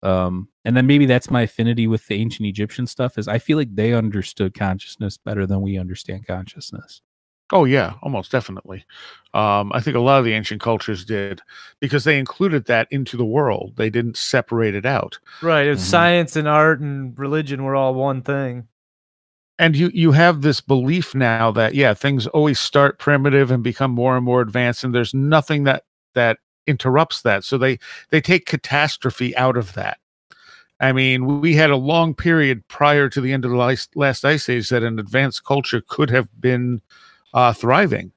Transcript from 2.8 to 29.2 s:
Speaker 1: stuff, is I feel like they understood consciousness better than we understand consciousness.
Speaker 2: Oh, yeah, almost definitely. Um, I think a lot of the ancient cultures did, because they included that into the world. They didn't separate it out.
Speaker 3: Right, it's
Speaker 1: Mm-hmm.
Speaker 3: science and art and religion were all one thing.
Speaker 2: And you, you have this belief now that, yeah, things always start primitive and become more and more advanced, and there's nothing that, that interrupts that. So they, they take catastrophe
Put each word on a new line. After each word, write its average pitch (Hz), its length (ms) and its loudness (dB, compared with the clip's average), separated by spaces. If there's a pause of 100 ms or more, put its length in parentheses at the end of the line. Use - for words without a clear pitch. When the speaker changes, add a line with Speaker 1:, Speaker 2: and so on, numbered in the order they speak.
Speaker 1:
stuff, 123 320 -6
is 107 100 -6
I 107 120 -2
feel 151 180 -2
like 127 160 -4
they 110 200 0
understood 104 600 -2
consciousness 98 640 -6
better 101 300 -6
than 98 140 -2
we 98 180 -4
understand 92 480 -12
consciousness. - 720 -12 (500)
Speaker 2:
Oh, 180 140 4
yeah, 127 360 0
almost 120 300 -8
definitely. 95 540 -6 (480)
Um, 104 400 0
I - 80 -2
think 123 140 -4
a 120 60 2
lot 135 180 4
of 127 60 2
the 113 80 0
ancient 107 280 -6
cultures 107 440 -4
did, 98 360 -6 (380)
because 139 240 -2
they 147 160 2
included 147 460 -2
that 117 260 2
into 135 260 -6
the 120 80 0
world. 110 520 -2
They 110 120 0
didn't 117 280 -4
separate 113 580 -2
it 101 100 -6
out. - 340 -4 (220)
Speaker 3:
Right, 156 260 2
it's 143 140 0
Speaker 1:
Mm-hmm. 90 80 -4
Speaker 3:
science 175 460 2
and 156 120 -2
art 151 320 4
and 139 380 -8
religion 139 460 -4
were 135 120 -2
all 135 180 2
one 131 280 -2
thing. 131 460 -6 (920)
Speaker 2:
And 165 160 4
you, 170 180 2
you 165 200 4
have 160 280 6
this 143 200 0
belief 135 520 0
now 113 380 2
that, 110 240 0
yeah, 123 180 4
things 135 340 -2
always 151 320 0
start - 380 2
primitive 139 540 2
and 123 120 0
become 123 280 -2
more 123 260 0
and 123 80 -2
more 123 160 2
advanced, 120 420 -2
and 127 120 -2
there's 120 180 0
nothing 147 520 2
that, 135 180 0 (320)
that 117 240 2 (260)
interrupts 143 560 0
that. 101 220 0
So - 140 -4
they, 127 200 0 (320)
they 156 100 2
take 170 280 0
catastrophe 135 880 -2